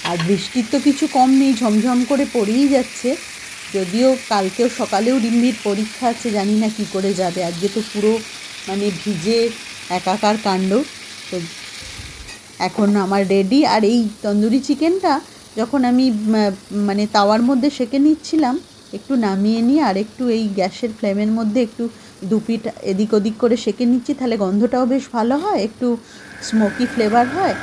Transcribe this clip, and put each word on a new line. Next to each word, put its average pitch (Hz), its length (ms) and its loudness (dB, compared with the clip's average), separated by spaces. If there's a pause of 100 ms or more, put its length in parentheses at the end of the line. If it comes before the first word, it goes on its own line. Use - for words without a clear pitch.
আর 170 140 -4 (100)
বৃষ্টির 202 440 0
তো 285 80 2
কিছু 294 340 2
কম 254 160 6
নেই, 269 240 6
ঝমঝম 233 560 2
করে 285 240 2
পড়েই 240 340 4
যাচ্ছে। 262 480 0 (580)
যদিও 208 420 2 (140)
কালকেও 208 400 0
সকালেও 233 500 0
রিম্বির 233 340 2 (100)
পরীক্ষা 214 440 -2
আছে, 240 240 -2
জানি 202 220 0
না 220 240 2
কী 208 160 -2
করে 196 200 0
যাবে, 180 300 -2
আজকে 175 320 -4
তো 220 60 -2 (120)
পুরো 214 260 2 (480)
মানে 202 240 -2 (140)
ভিজে 208 440 0 (400)
একাকার 196 540 0
কাণ্ড। 190 380 2 (500)
তো 185 80 -6 (1200)
এখন 202 360 0
আমার 196 320 0
রেডি। 196 380 4
আর 220 180 2
এই 226 260 2 (120)
তন্দুরি 214 380 2
চিকেনটা 311 640 0 (360)
যখন 247 280 0
আমি, 254 260 4
উম, 214 240 0 (360)
মানে 202 400 0
তাওয়ার 208 300 4
মধ্যে 254 280 2
সেঁকে 262 300 -2
নিচ্ছিলাম, 302 600 2 (340)
একটু 208 220 -4
নামিয়ে 214 460 2
নিয়ে 269 200 4
আর 202 160 2
একটু 214 320 -4
এই 226 260 0
গ্যাসের 190 420 -2
ফ্লেমের 208 300 0
মধ্যে 220 340 0
একটু 233 280 -2 (340)
দু 202 240 0
পিঠ 226 200 -4 (140)
এদিক 202 320 0
ওদিক 214 260 2
করে 240 180 2
সেঁকে 226 280 -2
নিচ্ছি, 240 280 2
তাহলে 247 240 -2
গন্ধটাও 208 480 2
বেশ 262 180 0 (100)
ভালো 240 240 0
হয়, 359 260 0
একটু 233 340 -2 (440)
স্মোকি 220 440 0
ফ্লেভার 240 420 2
হয় 294 360 -2